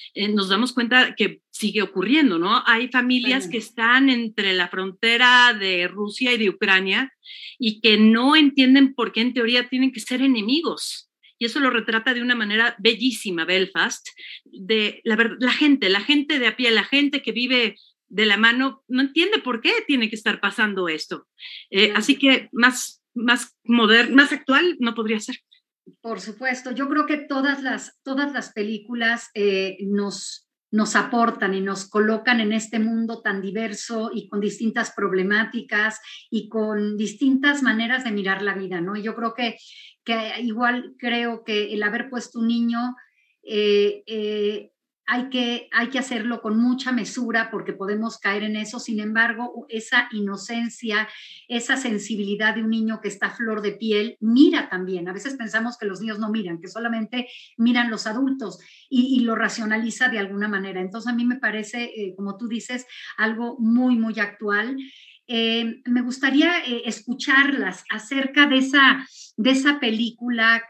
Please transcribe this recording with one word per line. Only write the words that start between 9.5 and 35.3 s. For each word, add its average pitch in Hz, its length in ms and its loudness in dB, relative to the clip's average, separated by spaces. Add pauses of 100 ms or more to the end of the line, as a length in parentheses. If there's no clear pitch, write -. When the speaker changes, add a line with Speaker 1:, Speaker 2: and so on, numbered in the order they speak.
Speaker 1:
tienen 262 220 0
que 240 80 -12
ser 254 240 -2
enemigos, 254 880 -2 (260)
y 233 80 -4
eso 233 140 -4
lo 269 100 2
retrata 226 440 0
de 240 80 -2
una 247 140 0
manera 226 440 0
bellísima 202 680 0
Belfast, 185 640 -2 (380)
de 208 580 -4
la 220 120 0
ver-, 220 240 0
la 226 120 2
gente, 277 380 4
la 196 120 2
gente 294 380 2
de 240 80 0
a 220 80 0
pie, 240 160 2
la 214 120 4
gente 277 380 0
que 233 100 -4
vive 240 440 0 (320)
de 202 180 0
la 208 120 4
mano, 247 500 2
no 254 140 0
entiende 330 380 0
por 240 220 -4
qué 330 100 2 (160)
tiene 240 220 0
que 226 60 -8
estar 208 240 -2
pasando 196 480 -2
esto. 156 400 -8 (420)
Eh, 196 180 4
Speaker 2:
Claro. 208 120 0
Speaker 1:
así 269 180 2
que 269 360 2
más, 247 480 0 (120)
más 240 500 -2
moder-, 233 500 4
más 277 180 6
actual 294 480 2
no 233 160 0
podría 220 240 -2
ser. 254 180 -10 (640)
Speaker 2:
Por 220 200 -8
supuesto, 254 500 -6
yo 269 180 -4
creo 294 160 0
que 302 120 -2
todas 269 440 -2
las, 233 420 -6
todas 277 300 -4
las 247 200 -8
películas, 226 840 -4
eh, 190 460 0
nos, 202 640 -4 (240)
nos 220 240 0
aportan 220 580 0
y 190 80 -2
nos 196 280 -6
colocan 220 500 2
en 214 140 0
este 220 260 -4
mundo 226 420 -2
tan 196 200 -4
diverso 220 720 -6
y 220 160 -8
con 202 100 -4
distintas 214 560 -2
problemáticas 208 1040 0 (300)